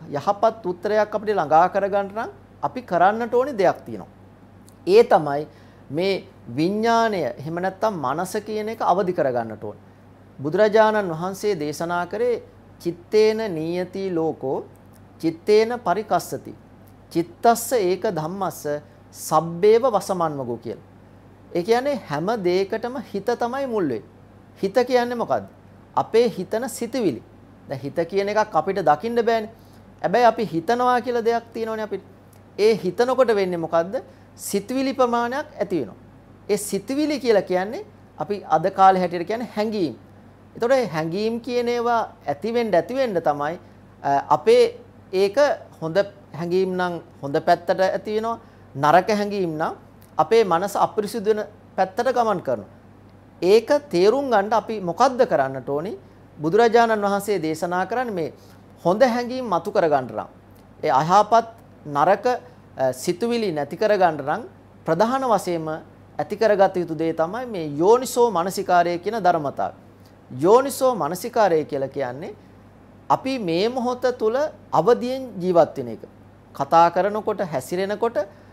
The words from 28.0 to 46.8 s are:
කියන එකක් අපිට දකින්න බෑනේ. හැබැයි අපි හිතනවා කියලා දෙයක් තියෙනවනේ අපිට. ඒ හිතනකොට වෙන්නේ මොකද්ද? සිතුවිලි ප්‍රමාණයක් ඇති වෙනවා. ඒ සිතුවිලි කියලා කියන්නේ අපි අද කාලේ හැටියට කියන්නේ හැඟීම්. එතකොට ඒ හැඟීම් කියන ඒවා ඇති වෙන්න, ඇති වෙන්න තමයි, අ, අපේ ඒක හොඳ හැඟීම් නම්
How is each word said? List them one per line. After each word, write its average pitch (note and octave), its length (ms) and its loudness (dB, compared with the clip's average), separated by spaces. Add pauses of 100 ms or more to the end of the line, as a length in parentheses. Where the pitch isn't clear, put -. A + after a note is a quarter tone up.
කියන G3 200 -2
එකක් G3+ 260 0
අපිට F3+ 300 0
දකින්න D#3 300 2 (100)
බෑනේ. A3 240 0 (520)
හැබැයි G3+ 240 4
අපි A3+ 200 4
හිතනවා A#3 560 0
කියලා A#3+ 240 -4
දෙයක් A#3 180 0 (100)
තියෙනවනේ A3 300 -6
අපිට. G3+ 180 -8 (580)
ඒ G#3+ 160 6
හිතනකොට A#3 600 2
වෙන්නේ F#3 220 0
මොකද්ද? E3+ 380 -2 (400)
සිතුවිලි B3+ 580 -4
ප්‍රමාණයක් A#3+ 520 0 (140)
ඇති F#3+ 200 -2
වෙනවා. G2+ 160 -8 (540)
ඒ G3+ 80 2
සිතුවිලි C4+ 640 -4
කියලා A3 220 4
කියන්නේ G3 440 -4 (320)
අපි G3+ 320 -6
අද D#3+ 220 2
කාලේ F#3+ 280 6
හැටියට F3 280 -2
කියන්නේ A3+ 280 -6
හැඟීම්. G#3 400 -2 (600)
එතකොට A#3+ 160 -2
ඒ B3+ 160 2
හැඟීම් E3+ 540 -4
කියන A#3+ 260 -2
ඒවා A#3+ 340 0 (260)
ඇති G3+ 260 -4
වෙන්න, A#3 200 0
ඇති E3+ 220 0
වෙන්න A#3 260 -2
තමයි, D3+ 380 -2 (440)
අ, D3 60 -2 (200)
අපේ A#3 500 4 (340)
ඒක G3 240 2 (440)
හොඳ D#3+ 160 -2 (360)
හැඟීම් F3+ 420 0
නම් F3+ 180 -2 (280)